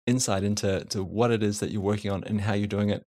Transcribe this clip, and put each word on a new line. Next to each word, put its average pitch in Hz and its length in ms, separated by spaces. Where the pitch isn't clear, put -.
insight 113 380
into, 101 400
to 98 180
what 104 280
it 107 120
is 104 160
that - 120
you're 101 100
working 101 300
on 95 120
and 104 160
how 101 140
you're 101 120
doing 104 240
it - 200